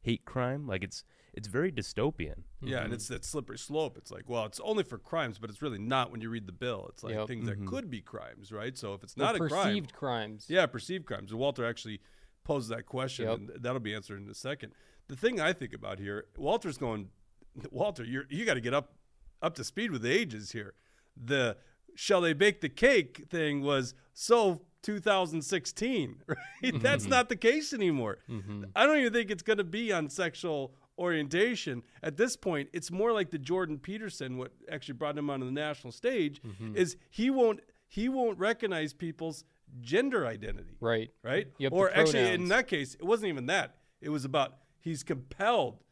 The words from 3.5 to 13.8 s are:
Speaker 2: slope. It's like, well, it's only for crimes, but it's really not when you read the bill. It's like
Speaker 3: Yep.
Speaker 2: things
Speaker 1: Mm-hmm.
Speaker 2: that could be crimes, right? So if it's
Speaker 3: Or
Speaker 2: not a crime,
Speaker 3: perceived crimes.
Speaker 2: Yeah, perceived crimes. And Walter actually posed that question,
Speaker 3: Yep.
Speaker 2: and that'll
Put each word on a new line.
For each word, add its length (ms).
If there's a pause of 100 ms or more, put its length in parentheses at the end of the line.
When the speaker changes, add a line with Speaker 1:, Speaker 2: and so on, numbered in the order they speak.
Speaker 2:
slope. 400
It's 140
like, 180
well, 160
it's 160
only 220
for 140
crimes, 400
but 120
it's 120
really 180
not 320
when 100
you 80
read 180
the 60
bill. 360
It's 140
like 120
Speaker 3:
Yep. 120
Speaker 2:
things 220
Speaker 1:
Mm-hmm. 160
Speaker 2:
that 40
could 200
be 100
crimes, 540
right? 240
So 160
if 100
it's 140
Speaker 3:
Or 40
Speaker 2:
not 140
a 40
crime, 100
Speaker 3:
perceived 440
crimes. 540
Speaker 2:
Yeah, 180
perceived 400
crimes. 260
And 100
Walter 240
actually 340 (460)
posed 240
that 160
question, 420
Speaker 3:
Yep. 100
Speaker 2:
and 220
that'll 220